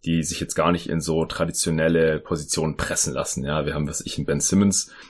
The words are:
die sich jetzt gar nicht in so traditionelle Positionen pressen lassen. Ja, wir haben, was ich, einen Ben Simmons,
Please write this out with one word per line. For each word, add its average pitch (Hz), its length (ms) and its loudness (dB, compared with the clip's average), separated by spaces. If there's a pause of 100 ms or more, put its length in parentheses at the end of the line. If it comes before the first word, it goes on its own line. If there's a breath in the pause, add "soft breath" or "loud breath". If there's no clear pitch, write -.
die 82 160 2
sich - 180 -6
jetzt - 140 -6
gar 82 180 2
nicht 87 160 0
in 82 140 -2
so 80 240 0
traditionelle 80 920 2
Positionen 78 580 -2
pressen - 380 -2
lassen. 67 280 -4
Ja, 73 220 0
wir 73 80 -2
haben, 76 140 -2
was - 180 -8
ich, - 120 -8
einen 71 100 -4
Ben 73 140 0
Simmons, 98 500 2 (180 loud breath)